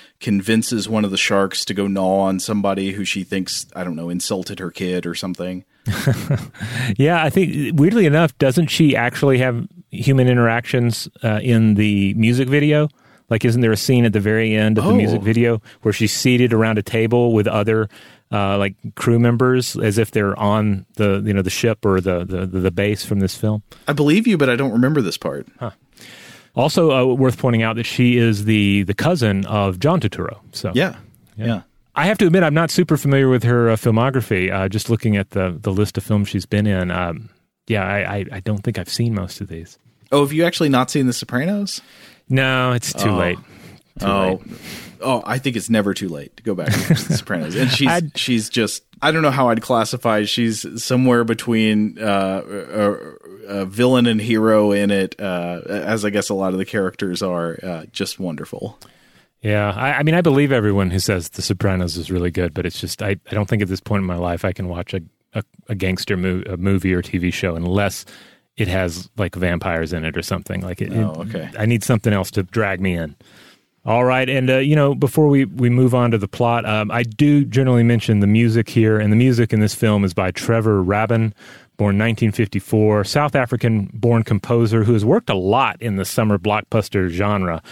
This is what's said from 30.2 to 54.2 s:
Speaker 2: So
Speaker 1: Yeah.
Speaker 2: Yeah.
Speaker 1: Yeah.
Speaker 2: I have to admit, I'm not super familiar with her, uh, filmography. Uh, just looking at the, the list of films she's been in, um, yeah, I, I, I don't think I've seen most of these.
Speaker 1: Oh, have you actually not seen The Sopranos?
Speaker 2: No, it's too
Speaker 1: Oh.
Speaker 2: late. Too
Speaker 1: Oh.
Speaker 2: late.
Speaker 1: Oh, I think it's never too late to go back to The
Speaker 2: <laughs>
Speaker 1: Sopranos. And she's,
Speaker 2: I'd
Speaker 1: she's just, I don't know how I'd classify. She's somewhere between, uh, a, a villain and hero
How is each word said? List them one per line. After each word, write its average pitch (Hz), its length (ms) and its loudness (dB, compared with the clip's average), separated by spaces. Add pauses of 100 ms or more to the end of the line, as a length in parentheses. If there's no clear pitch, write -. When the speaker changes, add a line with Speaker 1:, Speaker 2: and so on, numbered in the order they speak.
Speaker 2:
So - 240 -8
Speaker 1:
Yeah. 160 220 0 (380)
Speaker 2:
Yeah. 107 100 -8
Speaker 1:
Yeah. 113 160 -2 (340)
Speaker 2:
I 147 100 0
have 208 140 2
to 214 80 4
admit, 175 160 4
I'm 151 120 2
not 165 160 2
super 165 260 2
familiar 139 320 4
with 123 140 2
her, 120 260 4
uh, 113 60 4
filmography. 113 760 0
Uh, 95 160 -2
just 101 220 -4
looking 110 260 0
at 98 160 -2
the, 92 300 -2
the 101 100 -2
list 101 260 -2
of - 60 -6
films 104 240 0
she's 98 180 -4
been 104 200 0
in, 95 260 0
um, 90 380 -4 (380)
yeah, 107 180 -2
I, 98 320 -4
I, 98 160 -6
I 98 60 -10
don't 104 240 -4
think 110 160 -4
I've 87 100 -10
seen 117 240 -2
most 92 280 -8
of 95 60 -12
these. 82 300 -16 (340)
Speaker 1:
Oh, 143 100 2
have 143 120 0
you 156 100 2
actually 165 260 0
not 127 220 2
seen 143 140 0
The 123 80 0
Sopranos? 190 680 -6 (480)
Speaker 2:
No, 131 420 2
it's 120 220 -4
too 101 160 -2
Speaker 1:
Oh. 101 80 0
Speaker 2:
late. 87 200 0 (640)
Too 95 80 -4
Speaker 1:
Oh. 98 200 0 (160)
Speaker 2:
late. - 140 -18 (440)
Speaker 1:
Oh, 120 240 0
I 110 120 -4
think 131 180 -4
it's 101 140 -6
never 104 240 2
too 98 160 -6
late 71 280 -12
to - 60 -20
go 104 120 -4
back 87 160 -2
to - 80 2 (140)
The - 20 4
Speaker 2:
<laughs> - 220 -4
Speaker 1:
Sopranos. 85 380 -6
And 127 140 0
she's, 135 180 0
Speaker 2:
I'd 165 300 -2
Speaker 1:
she's 113 320 -2
just, - 340 -2 (180)
I 156 100 2
don't 160 100 0
know 147 100 2
how 131 180 2
I'd 113 120 0
classify. 113 640 -2
She's 113 600 -4
somewhere 123 400 2
between, 110 760 0
uh, 98 480 -2
a, 98 500 -2 (640)
a 98 60 -4
villain 120 420 2
and 110 120 2
hero 110 520 2